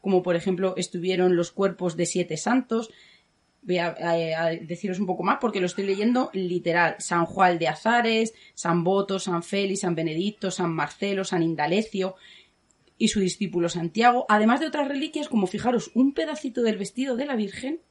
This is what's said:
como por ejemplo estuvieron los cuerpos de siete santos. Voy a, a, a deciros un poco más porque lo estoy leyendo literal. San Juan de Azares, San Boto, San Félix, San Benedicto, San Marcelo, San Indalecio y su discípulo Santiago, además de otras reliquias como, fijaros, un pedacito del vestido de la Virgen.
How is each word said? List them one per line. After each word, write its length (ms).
como 220
por 120
ejemplo 400
estuvieron 600
los 160
cuerpos 440
de 120
siete 280
santos. 540
Voy 160
a, 120
a, 560
a 100
deciros 440
un 60
poco 160
más 180
porque 200
lo 80
estoy 180
leyendo 480
literal. 640
San 300
Juan 320
de 80
Azares, 640
San 280
Boto, 360
San 240
Félix, 380
San 120
Benedicto, 560
San 220
Marcelo, 520
San 200
Indalecio 720
y 120
su 100
discípulo 500
Santiago, 600
además 320
de 40
otras 220
reliquias 420
como, 160
fijaros, 480
un 220
pedacito 480
del 160
vestido 360
de 120
la 80
Virgen. 560